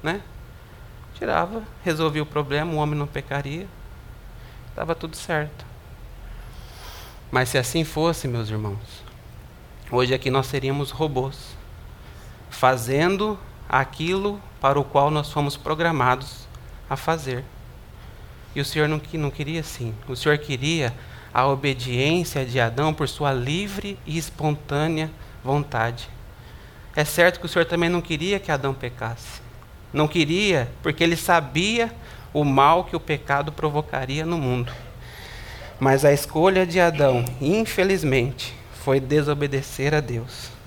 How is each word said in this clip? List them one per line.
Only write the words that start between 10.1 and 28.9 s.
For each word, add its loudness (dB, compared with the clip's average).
aqui 0
nós 2
seríamos -2
robôs, -4
fazendo 4
aquilo 0
para 4
o 2
qual 4
nós 0
fomos 0
programados 0
a -2
fazer. -2
E -2
o 0
Senhor 2
não, 2
que-, -8
não 0
queria -4
assim. -6
O -4
Senhor 4
queria 0
a 4
obediência 2
de 0
Adão 4
por 0
sua 0
livre -2
e -2
espontânea 0
vontade. 0
É 4
certo 4
que -8
o -4
Senhor 4
também 2
não 2
queria 0
que -4
Adão 0
pecasse. -6